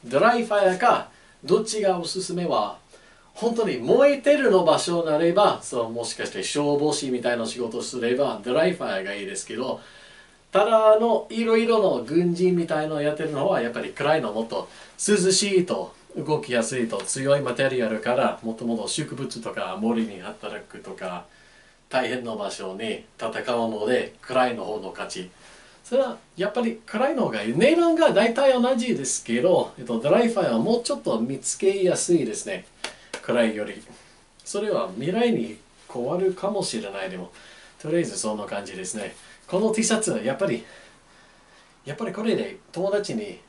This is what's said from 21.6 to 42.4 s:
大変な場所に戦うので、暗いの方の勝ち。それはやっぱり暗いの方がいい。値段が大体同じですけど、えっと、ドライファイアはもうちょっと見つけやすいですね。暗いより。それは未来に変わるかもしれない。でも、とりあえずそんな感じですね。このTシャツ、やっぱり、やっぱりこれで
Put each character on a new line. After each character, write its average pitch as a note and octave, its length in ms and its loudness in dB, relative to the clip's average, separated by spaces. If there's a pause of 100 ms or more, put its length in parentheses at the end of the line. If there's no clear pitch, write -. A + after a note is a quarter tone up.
大 - 180 -2
変 B2 160 -6
な A2+ 120 -8
場 G2+ 160 -6
所 F#2+ 240 -10
に G#2+ 280 -6 (160)
戦 A2+ 360 -4
う A2+ 160 0
の G#2+ 160 -4
で、 B2 340 0
暗 B2+ 280 0
い A#2 40 -4
の G#2 100 -8
方 G#2+ 140 -6
の F#2+ 140 -10
勝 F#2+ 180 -10
ち。 F2+ 220 -12 (520)
そ - 120 -6
れ C4+ 80 4
は A#3 140 -4 (200)
や G3 120 -2
っ - 20 -8
ぱ B3 100 -2
り A3+ 240 -2
暗 B3 240 0
い E4 60 0
の A#3 80 0
方 D3 80 0
が G#2+ 100 -4
い G#2+ 80 -2
い。 C3 80 0
値 C#4 180 8
段 E4+ 200 4
が D#4 180 6
大 A#3 220 4
体 C4+ 180 6
同 B3+ 220 4
じ A#3 200 0
で C#3 100 -4
す - 180 -6
け A#2 180 -2
ど、 E3+ 380 4
え - 20 -12
っ A#2+ 40 -12
と、 A2+ 140 -2
ド C#3 120 2
ラ A#3 120 6
イ A3+ 80 2
フ G3+ 80 -2
ァ F3+ 40 2
イ - 20 2
ア C3 60 2
は A2+ 80 2
も G#3+ 180 2
う A#3+ 60 -2
ち C#4+ 100 -2
ょ - 40 -4
っ - 40 -12
と A#2 180 -2
見 B2+ 200 -4
つ - 180 -6
け G3 260 2
や F3 140 2
す - 160 2
い D3 120 4
で G#2 100 -6
す - 100 -10
ね。 C#3 220 -8 (560)
暗 A#2+ 220 2
い G#2+ 100 0
よ G#2 80 -4
り。 G#2 180 -10 (600)
そ - 160 -6
れ G#3+ 100 -2
は G2 280 -2
未 D3 160 -4
来 A#3 180 2
に B2+ 260 -2 (340)
変 B2 140 -6
わ D#3+ 120 -2
る F#3+ 160 2
か F#3+ 160 -4
も G3+ 120 -2
し - 180 -4
れ G2+ 120 -8
な G2 140 -8
い。 - 40 -6
で F#2 80 -10
も、 F2+ 140 -12 (500)
と D3 80 -8
り E3 80 0
あ - 40 2
え - 20 0
ず - 160 -8
そ G#2+ 160 -4
ん - 20 -10
な G#2 60 -8
感 G2 200 -8
じ F#2 120 -14
で F#2 80 -10
す F#2 120 -10
ね。 G2 200 -10 (320)
こ F#3 120 0
の A3 140 2
T A3 80 0
シ A3+ 120 2
ャ G#3+ 60 2
ツ、 - 260 -2
や C3+ 80 0
っ - 40 -6
ぱ G3 80 0
り、 C#3+ 200 -4 (1200)
や C#3+ 80 -10
っ - 40 -12
ぱ A3+ 80 -6
り F#3 60 -6
こ G#3 120 -8
れ A3+ 120 0
で - 220 -6 (160)